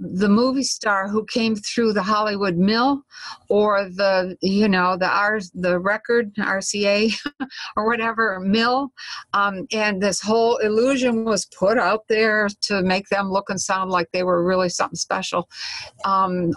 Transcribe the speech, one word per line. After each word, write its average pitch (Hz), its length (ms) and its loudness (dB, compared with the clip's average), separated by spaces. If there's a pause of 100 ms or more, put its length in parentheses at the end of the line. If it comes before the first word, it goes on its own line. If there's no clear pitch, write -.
the 185 260 -2
movie 254 360 2
star 202 440 -2
who 214 180 -2
came 226 300 0
through 220 380 0
the 202 100 0
Hollywood 202 540 0
mill, 233 460 2 (440)
or 202 380 2
the, 185 560 0
you 196 260 2
know, 185 300 2
the 180 100 0
R-, 208 320 0 (140)
the 180 260 0
record, 214 540 0 (100)
R 196 160 -2
C 202 280 -2
A, 208 220 4 (340)
<laughs> - 340 -10
or 214 80 -2
whatever, 226 560 -2
mill, 240 500 2 (420)
um, 196 380 0
and 208 300 -2
this 202 180 0
whole 226 380 2
illusion 233 680 2
was 220 220 -2
put 208 320 0
out 220 320 0
there 214 400 2 (140)
to 202 180 0
make 185 280 0
them 196 220 -2
look 202 180 -2
and 190 120 -4
sound 190 300 -2
like 175 200 0
they 180 120 -2
were 175 200 2
really 185 240 2
something 175 300 -4
special. 185 500 -4 (560)
Um, 185 540 0